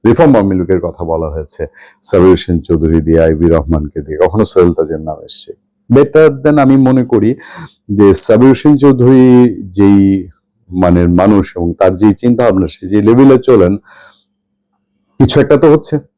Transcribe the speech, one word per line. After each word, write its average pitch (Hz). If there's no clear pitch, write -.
রিফর্ম 139
আওয়ামী 98
লীগের 90
কথা 85
বলা 80
হয়েছে 76
সাবির 95
হোসেন 87
চৌধুরী 80
দিয়ে, 80
আইবি 80
রহমানকে 78
দিয়ে, 76
কখনো 104
সোহেল 87
তাজের 80
নাম 78
এসছে। -
Better 147
than, 147
আমি 135
মনে 131
করি 113
যে 101
সাবির 117
হোসেন 143
চৌধুরী 127
যেই 98
মানের 90
মানুষ 92
এবং 87
তার 95
যেই 104
চিন্তা 120
ভাবনা, 95
সে -
যে 101
লেভেলে 127
চলেন, 101
কিছু 135
একটা 143
তো 147
হচ্ছে। 151